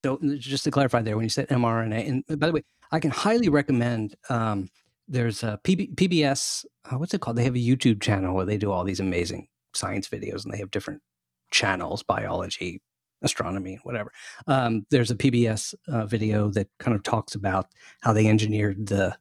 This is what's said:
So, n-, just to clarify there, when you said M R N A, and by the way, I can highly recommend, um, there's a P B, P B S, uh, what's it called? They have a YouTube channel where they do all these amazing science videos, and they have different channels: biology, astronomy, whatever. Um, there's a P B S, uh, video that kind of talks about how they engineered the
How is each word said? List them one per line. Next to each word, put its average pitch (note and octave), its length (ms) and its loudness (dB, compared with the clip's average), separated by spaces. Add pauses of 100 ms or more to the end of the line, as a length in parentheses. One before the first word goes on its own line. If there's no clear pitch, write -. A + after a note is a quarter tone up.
So, C#3 180 0
n-, C#3+ 160 0
just C3+ 260 -6
to D3+ 60 2
clarify C3 320 4
there, A2 140 0
when A2+ 80 0
you A2 60 -2
said - 200 -2
M B2 140 2
R A2+ 180 2
N A2 100 -2
A, A2 40 -2
and B2+ 280 -2 (140)
by D3 80 0
the E3+ 60 2
way, D#3 120 -2 (280)
I D#3+ 80 2
can D3 100 2
highly A3 380 2
recommend, A#2+ 680 2 (160)
um, G#2+ 380 0 (400)
there's A#2+ 340 -2
a G#2+ 220 -4
P F#3+ 100 4
B, F3+ 120 -2 (100)
P F#3+ 100 4
B E3+ 180 4
S, - 400 -2 (260)
uh, B2+ 60 -2
what's E3 180 -4
it G3 60 -2
called? A#2+ 160 -4
They A#2+ 80 4
have B2 120 2
a - 20 2
YouTube A#2+ 420 4
channel F#2+ 340 0
where F#2 120 0
they G#2 120 0
do G2+ 140 0
all F2+ 120 -2
these F#2+ 160 -4
amazing F2+ 480 -2 (260)
science G2 340 -4
videos, G2+ 360 -8
and G#2+ 80 -8
they G#2 60 -8
have G2+ 120 -8
different G2+ 320 -6 (480)
channels: F#2+ 520 -2
biology, F#2 760 -6 (420)
astronomy, F#2 600 -4
whatever. A2+ 300 -8 (340)
Um, A#2+ 440 0
there's B2+ 200 4
a A2+ 60 0
P C3+ 140 2
B A#2+ 160 4
S, A2 280 -4 (140)
uh, A#2 180 0
video G#2+ 440 2
that G2+ 180 0 (100)
kind A#2+ 160 0
of G2+ 80 -2
talks - 320 -4
about F#2+ 340 -2 (340)
how A#2 100 4
they G#2+ 160 6
engineered G#2+ 580 2
the G2 340 0